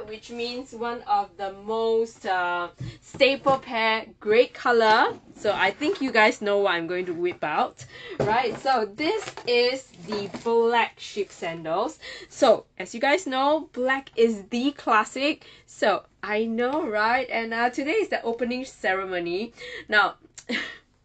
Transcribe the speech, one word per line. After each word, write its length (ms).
which 240
means 420
one 300
of 340
the 160
most, 600
uh, 420
staple 580
pair, 460
great 340
color. 640
So 160
I 180
think 300
you 100
guys 300
know 180
what 140
I'm 140
going 180
to 80
whip 300
out, 420
right? 400
So 360
this 280
is 400
the 220
black 560
sheep 320
sandals. 640
So 360
as 160
you 60
guys 260
know, 480
black 420
is 340
the 220
classic. 760
So 380
I 240
know, 420
right? 420
And, 240
uh, 160
today 240
is 160
the 140
opening 420
ceremony. 880
Now, 280
<laughs> 80